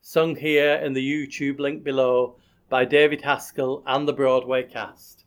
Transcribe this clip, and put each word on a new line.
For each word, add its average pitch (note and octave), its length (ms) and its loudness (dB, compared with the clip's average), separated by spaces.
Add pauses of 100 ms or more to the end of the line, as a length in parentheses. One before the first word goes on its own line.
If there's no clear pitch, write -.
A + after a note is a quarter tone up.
Sung E3 340 0
here D3 400 2
in D3 160 -4
the C3 180 -4
YouTube C#3+ 500 -6
link D3 240 -4
below B2+ 520 0 (320)
by B2+ 160 2
David C#3+ 380 4
Haskell C#3 640 -4
and C#3+ 220 0
the C#3 60 -2
Broadway B2+ 500 0
cast. - 640 -14